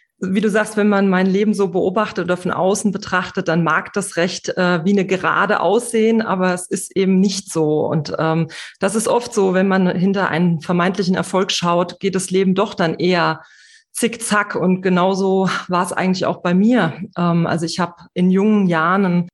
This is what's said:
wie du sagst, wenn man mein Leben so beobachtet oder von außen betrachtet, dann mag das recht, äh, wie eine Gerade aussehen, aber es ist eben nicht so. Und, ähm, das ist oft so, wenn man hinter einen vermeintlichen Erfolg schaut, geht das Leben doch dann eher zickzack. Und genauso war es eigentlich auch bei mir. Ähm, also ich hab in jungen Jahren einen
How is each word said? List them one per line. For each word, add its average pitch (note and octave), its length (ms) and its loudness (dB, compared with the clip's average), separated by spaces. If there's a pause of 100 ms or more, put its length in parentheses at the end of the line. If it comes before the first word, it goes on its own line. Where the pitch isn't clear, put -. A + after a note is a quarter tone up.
(200)
wie F#3+ 220 -2
du A3 80 2
sagst, G#3+ 280 -2
wenn G#3 120 4
man G3 200 4
mein F#3 160 4
Leben G3+ 280 2
so G3 160 0
beobachtet F#3 560 -2
oder F3 120 0
von F3+ 140 -4
außen G3 400 0
betrachtet, F#3 560 -4
dann E3+ 160 2
mag D#3+ 300 0
das F#3+ 220 -6
recht, F#3 340 -2
äh, F3+ 360 0
wie G3 60 2
eine F#3+ 160 2
Gerade F#3 520 0
aussehen, A3+ 640 2
aber F#3 320 0
es F3+ 140 -8
ist - 280 -6
eben F#3+ 240 2
nicht F#3+ 320 0
so. D3+ 360 0
Und, D#3 320 -4
ähm, D#3+ 280 0 (320)
das G3 160 -2
ist A3+ 120 -2
oft A#3+ 260 -2
so, F#3+ 200 2
wenn F#3 140 2
man F#3+ 200 2
hinter F#3+ 420 0
einen E3 320 0
vermeintlichen F#3 540 0
Erfolg F#3 360 -2
schaut, F3 480 -2
geht F#3+ 160 -2
das F#3 140 -4
Leben F#3+ 240 2
doch G3 200 -2
dann E3 200 0
eher D#3+ 480 0 (500)
zickzack. G#3 640 -2
Und F#3 260 0
genauso F#3+ 680 2 (180)
war F3+ 160 0
es F#3 100 -6
eigentlich F#3 320 0
auch - 160 -4
bei F3 120 0
mir. G3 400 4 (240)
Ähm, E3+ 300 2
also F3 180 -2
ich E3 140 -6
hab F3 340 -6
in F3+ 160 2
jungen G3 380 4
Jahren F3 380 2
einen F3 280 0